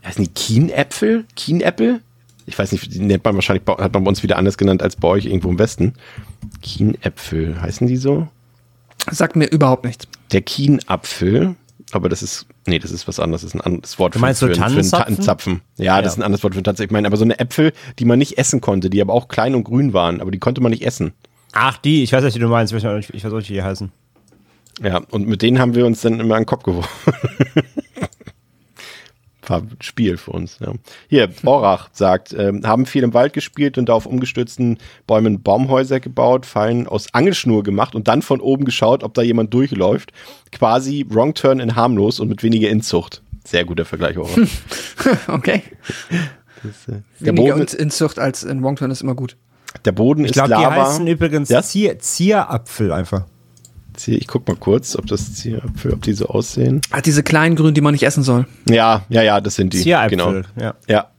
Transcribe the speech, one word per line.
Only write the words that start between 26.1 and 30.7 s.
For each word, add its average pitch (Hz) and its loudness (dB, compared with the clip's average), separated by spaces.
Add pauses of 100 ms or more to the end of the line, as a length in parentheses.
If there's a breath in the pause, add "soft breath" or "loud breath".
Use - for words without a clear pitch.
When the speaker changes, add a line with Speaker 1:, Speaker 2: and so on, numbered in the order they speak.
Speaker 1:
immer 113 2
an 113 2
den 110 -2
Kopf - -4
geworfen. 87 -2 (180)
<laughs> - -2 (1800 loud breath)
War 87 0
ein 73 -10 (100)
Spiel 98 -2
für - -14
uns, 87 -8
ja. - -8 (340 loud breath)